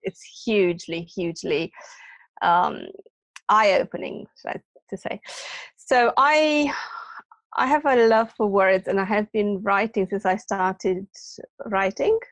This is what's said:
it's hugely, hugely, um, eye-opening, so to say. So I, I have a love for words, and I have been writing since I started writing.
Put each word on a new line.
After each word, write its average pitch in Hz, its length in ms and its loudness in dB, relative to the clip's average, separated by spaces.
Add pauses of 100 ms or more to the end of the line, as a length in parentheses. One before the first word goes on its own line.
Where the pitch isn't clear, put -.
it's - 200 -10 (220)
hugely, 175 580 -2
hugely, 170 680 -6 (680)
um, 175 400 2 (680)
eye-opening, - 760 0 (100)
so - 160 -10 (380)
to 202 60 -10
say. - 240 -8 (560)
So 247 400 2
I, 294 560 4 (840)
I - 100 0
have 294 200 0
a 247 200 4
love 226 300 4
for 220 100 0
words, 190 420 4
and 196 120 0
I 190 40 0
have 208 280 -2
been 208 300 -2
writing 202 460 0
since 196 160 -4
I 185 120 2
started 190 720 -4 (600)
writing. 208 520 0 (140)